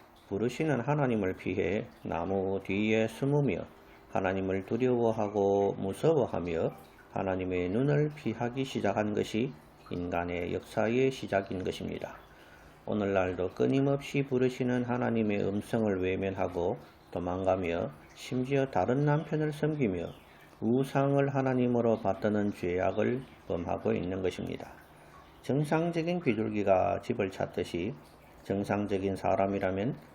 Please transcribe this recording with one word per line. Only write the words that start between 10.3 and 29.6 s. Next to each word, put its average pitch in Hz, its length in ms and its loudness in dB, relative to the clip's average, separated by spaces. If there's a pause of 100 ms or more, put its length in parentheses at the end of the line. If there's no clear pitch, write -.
역사의 117 580 0
시작인 98 520 -2
것입니다. 87 520 -6 (720)
오늘날도 95 640 0
끊임없이 139 720 0
부르시는 127 600 0
하나님의 113 640 0
음성을 104 540 0
외면하고 92 760 0 (340)
도망가며, 92 800 0 (260)
심지어 131 500 0
다른 127 400 2
남편을 151 480 0
섬기며 139 540 0 (540)
우상을 139 680 2
하나님으로 123 680 2
받드는 101 560 0
죄악을 95 680 0 (260)
범하고 90 460 -2
있는 95 280 -2
것입니다. 87 460 -4 (760)
정상적인 165 800 0
비둘기가 98 800 2
집을 104 300 -2
찾듯이, 90 640 -2 (500)
정상적인 98 720 0
사람이라면 98 800 0 (200)